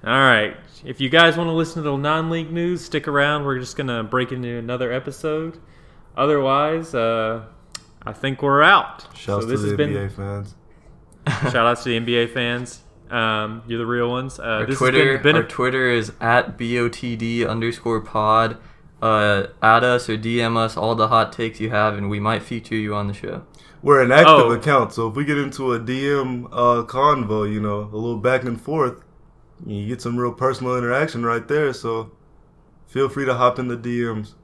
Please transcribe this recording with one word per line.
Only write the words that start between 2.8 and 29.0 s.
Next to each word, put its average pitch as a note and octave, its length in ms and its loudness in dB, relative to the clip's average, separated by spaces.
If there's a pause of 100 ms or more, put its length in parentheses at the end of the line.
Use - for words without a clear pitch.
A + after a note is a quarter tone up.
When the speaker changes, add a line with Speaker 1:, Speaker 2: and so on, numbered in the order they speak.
Speaker 1:
stick D3+ 240 -4
around. C#3+ 380 0
We're C3 140 -2
just - 180 -10
gonna B2 260 -4
break B2+ 300 -2
into B2 240 -8
another A#2+ 340 -4
episode. D#3 680 -6 (580)
Otherwise, D3 760 0
uh, A2+ 520 -2 (600)
I A2 60 -8
think C3+ 300 -6
we're C#3+ 220 4
out. - 400 4 (120)
Speaker 2:
Shouts G#2 300 -4
Speaker 1:
So A2+ 40 -8
this B2 120 -2
Speaker 2:
to G#2 60 -2
the - 20 -
Speaker 1:
has G2+ 80 -2
been D3 180 0
Speaker 2:
N - 0 -
B G2+ 100 -4
A F#2+ 40 -8
fans. G2+ 460 -12 (720)
Speaker 1:
<laughs> B2+ 260 -2
Shout - 20 -6
outs A#2+ 280 2
to B2+ 60 -4
the A#2 60 0
N A#2 80 -2
B A#2+ 140 0
A A#2 100 2
fans. A#2+ 540 -6 (280)
Um, A2 580 -2
you're A#2 120 -6
the A#2 60 -4
real A#2+ 240 -2
ones. B2+ 280 -6
Uh, - 60 -14
Speaker 3:
Our A2+ 220 -2
Speaker 1:
this C3 140 -4
Speaker 3:
Twitter, C3 340 4
Speaker 1:
has C3+ 100 -4
been, D3+ 120 4
been - 20 -
Speaker 3:
our D#3 60 2
Speaker 1:
a - 40 -6
Speaker 3:
Twitter B2+ 420 -2
is A2+ 300 -2
at A#2 380 2
B A#2+ 200 -4
O A#2+ 120 0
T A#2+ 260 -8
D A#2 300 -2
underscore A2+ 560 -2
pod. A2 560 2 (440)
Uh, G#2 420 2 (180)
add A#2 240 6
us B2 240 2
or G#2+ 80 -2
D A#2 240 -2
M A2+ 160 0
us A2+ 180 -2
all A2 180 0
the A2 140 2
hot A2+ 240 2
takes A2+ 300 -6
you A2 80 -4
have, G#2+ 280 2
and G2+ 120 -4
we G#2 100 -4
might A2 240 -2
feature A2+ 320 -8
you G#2+ 200 -4
on G#2 120 -4
the G2+ 60 -6
show. - 300 -10 (380)
Speaker 2:
We're C#3 200 6
an B2 100 4
active D3+ 160 10 (200)
Speaker 1:
Oh. A2+ 40 2
Speaker 2:
account, B2 400 2
so A2+ 160 -4
if G#2+ 80 -8
we C#3+ 80 -2
get C#3+ 140 -2
into C3+ 340 -4
a A#2 80 -2
D C3 320 -4
M, B2+ 400 -4
uh, A#2+ 320 2
convo, A2+ 680 0
you G#2+ 120 -2
know, G#2 200 -2
a G#2+ 140 -12
little A2+ 220 -4
back B2+ 260 0
and A#2 160 -6
forth, C#3 440 -2 (640)